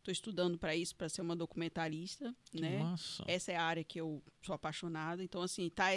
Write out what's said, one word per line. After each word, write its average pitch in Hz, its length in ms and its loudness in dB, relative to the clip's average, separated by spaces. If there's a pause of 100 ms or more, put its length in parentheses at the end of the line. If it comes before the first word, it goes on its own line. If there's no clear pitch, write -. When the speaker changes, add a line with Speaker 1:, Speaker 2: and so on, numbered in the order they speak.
Speaker 1:
tô - 80 -6
estudando 180 480 2
pra 170 200 0
isso, 175 180 -2
pra 165 140 -4
ser 185 120 -4
uma 170 140 0
documentarista, 165 960 -2 (160)
Speaker 2:
Que 160 120 -4
Speaker 1:
né? 143 180 2
Speaker 2:
massa. 165 480 0
Speaker 1:
Essa 180 240 0
é 175 60 0
a 165 60 4
área 165 200 2
que - 160 -6
eu 156 240 -4 (180)
sou 185 140 -2
apaixonada. 160 680 -2
Então, 180 200 -4
assim, 180 280 0
tá, 185 280 4